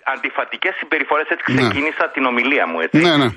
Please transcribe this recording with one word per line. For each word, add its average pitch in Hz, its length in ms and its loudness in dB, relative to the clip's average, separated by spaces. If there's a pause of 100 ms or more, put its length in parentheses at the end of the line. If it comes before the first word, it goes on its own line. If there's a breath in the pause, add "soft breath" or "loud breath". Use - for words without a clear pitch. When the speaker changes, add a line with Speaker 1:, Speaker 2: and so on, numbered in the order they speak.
(160)
Speaker 1:
αντιφατικές 131 640 -4
συμπεριφορές, 151 560 -2
έτσι - 100 -6
Speaker 2:
Ναι. 127 120 0
Speaker 1:
ξεκίνησα 139 460 0 (120)
την 139 160 0
ομιλία 120 360 0
μου, 82 180 -4
έτσι. 151 200 2
Speaker 2:
Ναι, 165 160 4
ναι. 123 160 2